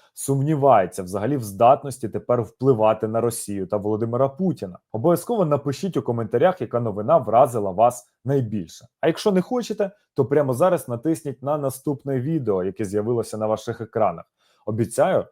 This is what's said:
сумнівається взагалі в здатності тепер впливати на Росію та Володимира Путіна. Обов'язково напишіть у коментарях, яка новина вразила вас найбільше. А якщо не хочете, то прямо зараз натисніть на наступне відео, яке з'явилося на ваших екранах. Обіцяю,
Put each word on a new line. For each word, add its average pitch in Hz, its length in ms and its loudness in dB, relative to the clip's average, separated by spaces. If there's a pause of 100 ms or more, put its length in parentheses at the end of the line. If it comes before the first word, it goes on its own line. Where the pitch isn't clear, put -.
(140)
сумнівається 135 920 2
взагалі 104 340 -2
в 123 60 -6
здатності 117 680 2
тепер 117 320 -2
впливати 110 680 2
на 110 140 -2
Росію 104 460 -4
та 104 100 -2
Володимира 113 520 -2
Путіна. 135 480 -6 (140)
Обов'язково 165 540 0
напишіть 147 520 -2
у 139 40 2
коментарях, 120 600 0
яка 120 180 -4
новина 113 380 0
вразила 113 540 4
вас 117 360 2 (180)
найбільше. 110 600 -4 (140)
А - 60 0
якщо 165 240 0
не 185 100 4
хочете, 208 500 -4 (220)
то 135 120 0
прямо 139 280 2
зараз 165 360 2
натисніть 143 540 -4
на 143 140 -2
наступне 139 600 -4
відео, 120 440 0
яке 98 220 -4
з'явилося 107 520 -2
на 107 100 -2
ваших 110 340 -4
екранах. 104 440 -2 (400)
Обіцяю, 113 680 0